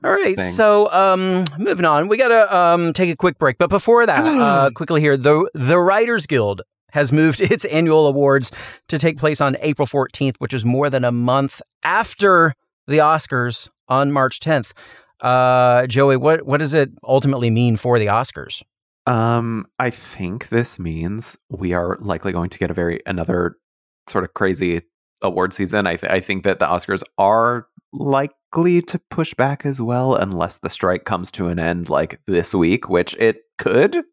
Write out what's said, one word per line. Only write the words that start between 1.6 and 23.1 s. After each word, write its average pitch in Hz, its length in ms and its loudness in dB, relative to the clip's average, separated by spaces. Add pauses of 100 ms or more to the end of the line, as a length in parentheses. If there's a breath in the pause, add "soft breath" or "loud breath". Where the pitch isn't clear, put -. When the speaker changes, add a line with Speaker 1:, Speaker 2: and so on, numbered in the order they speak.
Speaker 1:
on. 156 240 2
We 214 80 2
gotta, 226 380 4
um, 170 380 4
take 180 160 0
a 160 60 -4
quick 180 240 0
break. 135 180 2
But 175 140 2
before 233 340 4
that, 226 180 2
Speaker 2:
<gasps> - 20 2
Speaker 1:
uh, 143 500 4
quickly 156 260 0
here, 147 160 4
the, 151 380 2
the 147 240 2
Writers 202 480 2
Guild 104 340 -2 (300)
has 147 200 0
moved 156 300 2
<laughs> 190 120 0
its 226 120 -2
annual 156 400 2
awards 139 460 2 (380 loud breath)
to 156 100 -4
take 156 180 0
place 151 240 -2
on 135 200 0
April 147 260 -2
fourteenth, 135 500 -4
which 131 160 -8
is 120 100 -6
more 131 280 0
than 127 120 -2
a 120 100 0
month 123 460 -2 (220)
after 180 720 2 (340)
the 147 100 0
Oscars 147 720 0 (180)
on 139 240 0
March 135 300 0
tenth. 151 320 -2 (480 loud breath)
Uh, 127 680 4
Joey, 131 300 2
what, 156 280 2
what 139 140 0
does 151 160 -2
it 143 160 2 (120)
ultimately 131 460 0
mean 113 280 2
for 123 200 0
the 107 100 0
Oscars? 104 540 -4 (440)
Speaker 2:
Um, 117 600 0 (140)
I 127 100 -2
think - 600 -12
this 120 280 -2
means 85 580 -8 (140)
we 87 240 -6
are 87 260 -2
likely 95 320 -6
going 87 200 -4
to - 80 -18
get 90 100 -2
a 82 60 -6
very, 85 320 -2
another 87 480 -4 (520)